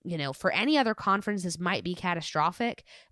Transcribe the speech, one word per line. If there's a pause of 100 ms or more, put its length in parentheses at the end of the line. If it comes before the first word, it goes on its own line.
you
know,
for
any
other
conference,
this
might
be
catastrophic, (280)